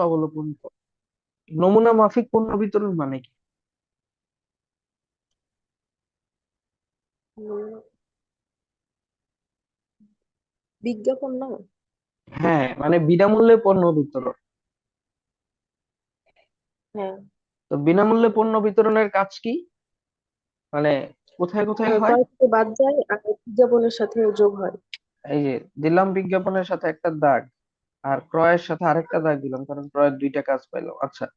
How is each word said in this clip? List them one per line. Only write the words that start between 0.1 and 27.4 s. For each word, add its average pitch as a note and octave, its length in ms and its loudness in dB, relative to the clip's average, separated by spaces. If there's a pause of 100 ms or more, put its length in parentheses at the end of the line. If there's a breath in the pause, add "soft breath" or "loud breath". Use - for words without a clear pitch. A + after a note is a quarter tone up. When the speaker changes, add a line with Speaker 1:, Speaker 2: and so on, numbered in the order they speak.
Speaker 1:
কর। - 120 -20 (760)
নমুনা G3+ 500 4
মাফিক A3 320 2
পণ্য A3 180 0 (120)
বিতরণ G#3 300 -2 (100)
মানে C3+ 220 -6
কি? - 60 -20 (4000)
Speaker 2:
উম, G#3+ 380 -12 (3000)
বিজ্ঞাপন B3+ 560 -6
না? C4 80 -10 (840)
Speaker 1:
হ্যাঁ, D#3 340 0 (160)
মানে D#3+ 140 2 (120)
বিনামূল্যে G#3+ 560 6
পণ্য F#3+ 180 4 (160)
বিতরণ। C3 380 -4 (2500)
Speaker 2:
হ্যাঁ। G3 220 -10 (540)
Speaker 1:
তো - 40 -6 (120)
বিনামূল্যে G#3+ 500 4
পণ্য A3 180 0 (120)
বিতরণের G#3+ 500 2
কাজ G3 140 -2 (140)
কি? A#3 80 -6 (1200)
মানে D3 200 0 (460)
কোথায় F#3 320 -2
কোথায় A3 180 -4
Speaker 2:
হ্যাঁ, A3 140 2
Speaker 1:
হয়? A3 80 4
Speaker 2:
ক্রয় B3 200 4
থেকে - 240 2
বাদ A3 120 4 (140)
যায় C#4 160 2 (160)
আর G#3 60 -4 (260)
বিজ্ঞাপনের A#3 540 2
সাথে A3 200 -4 (220)
যোগ G3+ 200 4
হয়। F#3 160 -6 (560)
Speaker 1:
এই D3 140 0
যে C3 80 -2 (280)
দিলাম F3 260 2 (100)
বিজ্ঞাপনের F#3+ 520 -2
সাথে F3 220 -4
একটা E3+ 180 -4 (140)
দাগ, B2+ 180 4 (600)